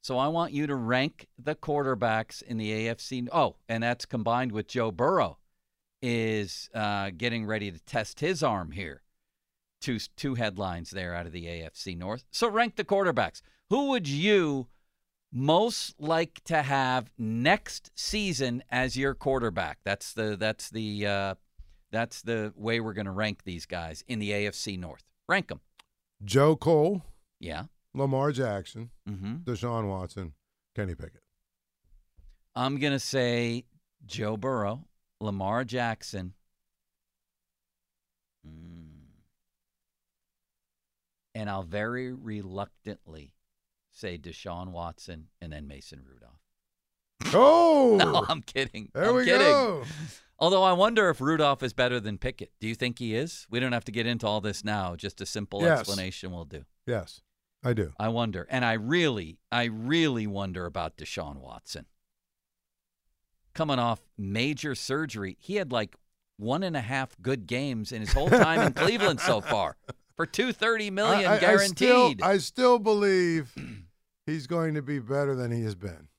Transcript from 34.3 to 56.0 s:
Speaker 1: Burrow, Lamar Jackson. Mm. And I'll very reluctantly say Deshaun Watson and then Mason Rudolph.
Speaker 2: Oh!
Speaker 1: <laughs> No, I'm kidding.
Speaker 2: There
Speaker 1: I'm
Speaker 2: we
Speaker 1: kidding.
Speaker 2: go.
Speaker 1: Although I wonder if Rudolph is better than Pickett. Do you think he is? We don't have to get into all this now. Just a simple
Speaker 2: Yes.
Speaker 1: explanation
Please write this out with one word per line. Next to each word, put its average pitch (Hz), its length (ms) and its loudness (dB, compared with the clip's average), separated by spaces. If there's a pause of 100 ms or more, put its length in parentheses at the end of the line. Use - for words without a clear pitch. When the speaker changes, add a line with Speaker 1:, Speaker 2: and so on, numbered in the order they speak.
Speaker 1:
Burrow, 117 500 -4 (360)
Lamar 104 420 -2
Jackson. 113 720 -6 (2250)
Mm. 82 340 -18 (2500)
And 110 160 -8
I'll 98 140 -6
very 117 500 -6
reluctantly 98 1200 -12 (580)
say 90 260 -10
Deshaun 87 520 -12
Watson 85 580 -12 (140)
and 85 100 -12
then 73 160 -12
Mason 69 380 -18
Rudolph. 64 340 -20 (960)
Speaker 2:
Oh! 277 640 8
Speaker 1:
<laughs> - 20 6
No, 175 280 4
I'm 156 140 -2
kidding. - 520 -6
Speaker 2:
There 180 160 2
Speaker 1:
I'm 247 60 4
Speaker 2:
we 254 100 4
Speaker 1:
kidding. 254 220 6
Speaker 2:
go. 240 360 4 (540)
Speaker 1:
Although 185 260 6
I 185 100 8
wonder 208 360 6
if 147 120 -2
Rudolph 143 420 2
is 123 100 -2
better 123 280 2
than 101 160 -6
Pickett. - 420 -8
Do 110 80 -6
you 113 80 -4
think 120 240 -4
he 113 160 -4
is? 151 340 -4
We 113 120 -2
don't 127 100 0
have 117 140 -2
to 123 60 -10
get 113 140 -2
into 117 220 -2
all 104 140 0
this 101 240 -4
now. 98 320 -2
Just - 240 -10
a 98 40 -8
simple 101 360 -6
Speaker 2:
Yes. 165 180 4
Speaker 1:
explanation 98 520 -6